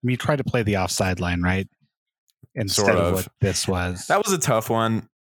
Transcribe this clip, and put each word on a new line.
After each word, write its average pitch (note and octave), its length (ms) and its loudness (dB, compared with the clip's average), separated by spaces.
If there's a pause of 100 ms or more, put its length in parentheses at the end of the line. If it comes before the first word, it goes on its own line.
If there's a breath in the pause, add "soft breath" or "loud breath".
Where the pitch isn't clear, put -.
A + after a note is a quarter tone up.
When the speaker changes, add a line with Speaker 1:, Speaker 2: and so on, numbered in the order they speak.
Speaker 1:
mean, B2 80 0
you B2+ 60 0
try - 180 0
to C3+ 80 -4
play B2 180 0
the G2+ 160 2
offside F#2 420 -2
line, F2 220 -2
right? F#2 260 0 (840)
Instead G#2 320 -2
Speaker 2:
Sort G#2 120 4
Speaker 1:
of F2 100 2
Speaker 2:
of. F2 60 2
Speaker 1:
what F#2 140 -2 (140)
this F#2+ 260 0
was. F2+ 380 -4
Speaker 2:
That G3+ 180 2
was G3+ 100 -2
a F#3 40 0
tough A#2+ 320 0
one. A2+ 400 0 (120)